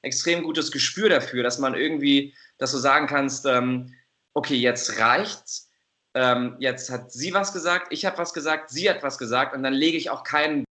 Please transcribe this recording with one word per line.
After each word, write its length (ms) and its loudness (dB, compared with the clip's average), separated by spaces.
extrem 420 0
gutes 280 -2
Gespür 380 2
dafür, 340 2
dass 160 0
man 140 0
irgendwie, 600 2
dass 140 -4
du 60 -2
sagen 300 4
kannst, 380 -2
ähm, 480 2
okay, 200 -2
jetzt 440 0
reicht's, 720 0
ähm, 460 2
jetzt 300 -4
hat 220 -10
sie 220 -8
was 180 0
gesagt, 380 -2
ich 160 -6
hab 120 -2
was 160 -6
gesagt, 360 -4
sie 200 0
hat 140 -2
was 140 -4
gesagt 360 0
und 100 -6
dann 100 0
lege 240 2
ich 140 -4
auch 120 -6
keinen 400 0